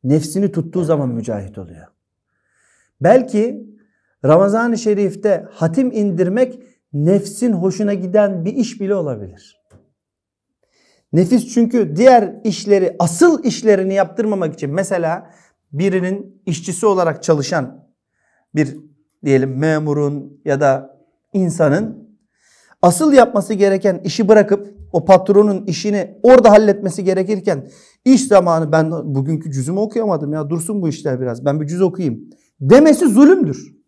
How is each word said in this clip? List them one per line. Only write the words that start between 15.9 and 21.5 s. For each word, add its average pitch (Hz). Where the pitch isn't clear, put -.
işçisi 180
olarak 180
çalışan 147
bir 147
diyelim 131
memurun 147
ya 143
da 135
insanın 165